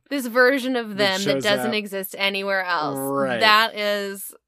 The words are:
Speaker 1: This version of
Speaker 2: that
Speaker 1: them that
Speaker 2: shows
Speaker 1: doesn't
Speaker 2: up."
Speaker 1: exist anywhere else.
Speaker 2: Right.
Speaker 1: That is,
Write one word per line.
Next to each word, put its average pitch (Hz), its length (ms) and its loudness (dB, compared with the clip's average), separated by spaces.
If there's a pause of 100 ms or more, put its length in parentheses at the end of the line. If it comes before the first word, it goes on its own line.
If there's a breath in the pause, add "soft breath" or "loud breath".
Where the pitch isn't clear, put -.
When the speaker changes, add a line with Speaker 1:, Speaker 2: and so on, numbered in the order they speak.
Speaker 1:
This 269 180 -4
version 254 500 2
of 220 180 -6
Speaker 2:
that - 0 -
Speaker 1:
them 196 300 0
that - 80 2
Speaker 2:
shows 269 100 0
Speaker 1:
doesn't 208 280 0
Speaker 2:
up." 214 40 -2
Speaker 1:
exist 196 420 -6
anywhere 196 460 -2
else. 151 340 -2
Speaker 2:
Right. 135 440 0
Speaker 1:
That 220 340 4
is, 202 580 -4 (140)